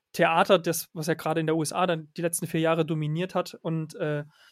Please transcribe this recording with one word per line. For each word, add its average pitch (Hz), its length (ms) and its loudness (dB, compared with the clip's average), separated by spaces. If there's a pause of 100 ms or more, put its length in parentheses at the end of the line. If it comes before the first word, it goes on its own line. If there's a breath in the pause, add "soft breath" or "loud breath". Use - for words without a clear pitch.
(120)
Theater, 170 460 4
das, 165 340 -2
was 156 140 -8
ja 160 80 2
gerade 160 260 -2
in 156 60 0
der 156 100 2
U 165 60 2
S 147 100 -4
A 185 140 0
dann 160 300 -4
die 170 60 -6
letzten 170 240 -2
vier 165 140 -2
Jahre 160 240 2
dominiert 156 500 -2
hat 180 200 -4
und, 160 400 -6
äh, 151 300 -4 (280 soft breath)